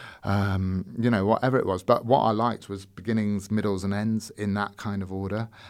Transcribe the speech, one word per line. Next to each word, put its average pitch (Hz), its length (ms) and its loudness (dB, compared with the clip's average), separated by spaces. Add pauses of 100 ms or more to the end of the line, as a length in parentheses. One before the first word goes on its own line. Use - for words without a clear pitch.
(240)
Um, 95 600 0 (140)
you 117 120 2
know, 101 140 4
whatever 127 340 4
it - 80 0
was. 95 180 0
But 120 200 4
what 120 160 4
I 110 120 2
liked 110 360 -2
was 98 180 -10
beginnings, 104 640 -2
middles 104 340 0
and 98 100 0
ends 110 360 -2
in 104 240 -2
that 104 220 -2
kind 101 260 -4
of 92 100 -8
order. 98 360 -4 (220)